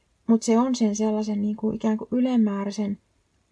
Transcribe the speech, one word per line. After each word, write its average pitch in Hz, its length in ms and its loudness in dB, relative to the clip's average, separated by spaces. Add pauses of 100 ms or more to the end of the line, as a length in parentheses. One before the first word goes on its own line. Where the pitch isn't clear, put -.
(280)
mut 226 160 4
se 226 160 4
on 254 160 2
sen 214 200 2
sellaisen, 214 460 -2
niinku, 214 300 -2
ikään 220 260 -2
kuin - 140 -10
ylenmääräisen 208 840 0 (540)